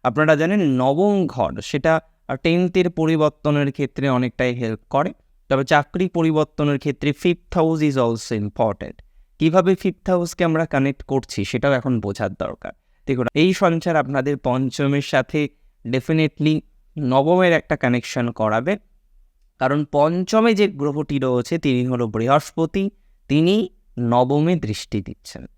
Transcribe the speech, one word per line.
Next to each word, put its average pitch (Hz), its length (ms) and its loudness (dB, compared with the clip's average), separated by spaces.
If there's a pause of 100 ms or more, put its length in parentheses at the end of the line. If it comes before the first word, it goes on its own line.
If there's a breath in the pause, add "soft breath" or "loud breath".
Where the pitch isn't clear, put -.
আপনারা 151 320 4
জানেন 180 260 0 (160)
নবম 170 500 2
ঘর 92 240 -2 (100)
সেটা 160 320 0 (340)
আর 131 100 -6
টেন্থ 175 400 0
এর 180 120 2
পরিবর্তনের 151 800 0
ক্ষেত্রে 139 380 -4
অনেকটাই 127 440 -2
হেল্প 117 260 -6 (100)
করে। 151 240 0 (360)
তবে 135 140 2
চাকরি 160 440 0
পরিবর্তনের 151 720 0
ক্ষেত্রে 143 340 -2 (100)
fifth 175 380 0
house 160 200 2
is 147 140 2
also 117 400 0
important। 104 580 -2 (460)
কিভাবে 175 360 2
ফিফথ - 340 -6
হাউসকে 175 340 -2
আমরা 160 220 0
কানেক্ট 139 380 -2
করছি 127 420 -4
সেটাও 139 280 -2
এখন 127 260 -2
বোঝার 101 340 -6
দরকার। - 380 -10 (340)
দেখুন, 127 280 -2
এই 175 200 4
সঞ্চার 170 420 0
আপনাদের 139 420 -2
পঞ্চমের 135 640 -2
সাথে 143 460 -2 (400)
definitely 156 760 0 (360)
নবমের 156 560 2
একটা 151 220 -2
কানেকশন 120 560 -2
করাবে, 113 460 -2 (840)
কারণ 143 320 0
পঞ্চমে 180 600 2
যে 202 140 2
গ্রহটি 143 520 -4
রয়েছে 127 380 0
তিনি 127 280 0
হলো 120 220 -2
বৃহস্পতি, 143 800 0 (380)
তিনি 175 420 2 (300)
নবমে 131 560 2
দৃষ্টি 107 460 -6
দিচ্ছেন। - 440 -16 (120)